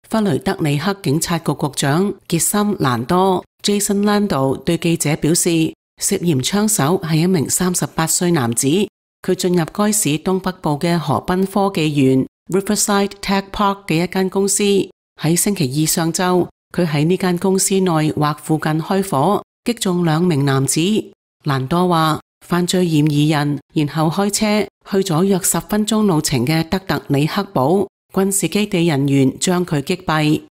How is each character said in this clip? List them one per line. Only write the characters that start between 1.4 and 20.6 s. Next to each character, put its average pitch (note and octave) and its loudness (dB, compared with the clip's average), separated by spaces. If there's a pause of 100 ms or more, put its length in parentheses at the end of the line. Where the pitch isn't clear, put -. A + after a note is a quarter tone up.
局 C#3+ -4
長 F3 0 (160)
傑 E3+ 0
森 G#3 0
蘭 B2 -2
多 F#3 2 (180)
Jason G3+ 0
Lando G3+ 0
對 E3+ -2
記 E3+ 0
者 D3+ -2
表 D#3 0
示， E3 2 (280)
涉 - -2
嫌 E3 0
槍 G#3 0
手 E3+ 0
係 D#3+ -2
一 D#3+ 2
名 F3 0
三 F3+ 0
十 D3+ -2
八 D#3+ -4
歲 F3 0
男 B2+ 0
子， C3+ -2 (560)
佢 F3+ 0
進 F3+ 0
入 F3 2
該 G#3 -2
市 - 0 (100)
東 F#3+ -2
北 F#3 -4 (100)
部 D#3 -2
嘅 E3+ 0
河 C#3+ -2
濱 F#3 0
科 G3 0
技 D#3 0
園 C3 2 (260)
Riverside G3+ 0 (120)
Tech G3 -2
Park G3 -2
嘅 D#3+ 0
一 F3+ 0
間 F#3+ -2
公 G3 0
司。 G#3 0 (580)
喺 E3 2
星 G3+ 0
期 F3 0
二 D3 0
上 E3 -2
晝， F3+ 0 (280)
佢 F3+ 2
喺 D3+ 0
呢 F3+ 4
間 F3+ 0
公 F#3+ 0
司 F#3+ 0
內 D#3+ 2
或 D3 -2
附 D#3 0
近 D#3 -2
開 F#3+ -2
火， D#3+ 0 (200)
擊 A#3+ 0
中 F3 0
兩 D#3 2
名 C#3+ 2
男 C3+ 2